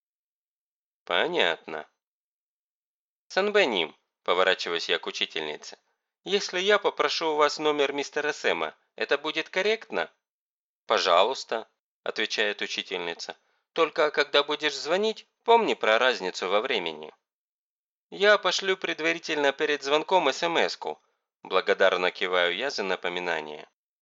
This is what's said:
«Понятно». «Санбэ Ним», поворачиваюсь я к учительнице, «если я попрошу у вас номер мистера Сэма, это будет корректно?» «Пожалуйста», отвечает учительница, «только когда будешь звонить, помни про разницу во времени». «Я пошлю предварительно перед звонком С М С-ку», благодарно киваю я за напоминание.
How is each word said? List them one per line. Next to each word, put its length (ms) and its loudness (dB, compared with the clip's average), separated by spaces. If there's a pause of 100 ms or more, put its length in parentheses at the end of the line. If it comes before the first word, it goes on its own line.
(1040)
«Понятно». 840 -2 (1400)
«Санбэ 380 2
Ним», 300 0 (260)
поворачиваюсь 680 2
я 100 2
к 80 -8
учительнице, 680 -8 (480)
«если 360 -4
я 180 2
попрошу 540 0
у 40 -2
вас 220 2
номер 340 2
мистера 400 -4
Сэма, 420 -2 (200)
это 240 0
будет 300 -6
корректно?» 640 -2 (760)
«Пожалуйста», 800 2 (360)
отвечает 580 -2
учительница, 760 -8 (360)
«только 380 0
когда 340 2
будешь 320 -4
звонить, 500 -2 (160)
помни 320 4
про 240 4
разницу 500 0
во 120 2
времени». 520 -4 (1000)
«Я 280 4
пошлю 380 -2
предварительно 760 -2
перед 300 -2
звонком 460 2
С 160 -2
М 140 0
С-ку», 420 -2 (420)
благодарно 720 2
киваю 420 0
я 160 -4
за 140 -4
напоминание. 840 -6 (340)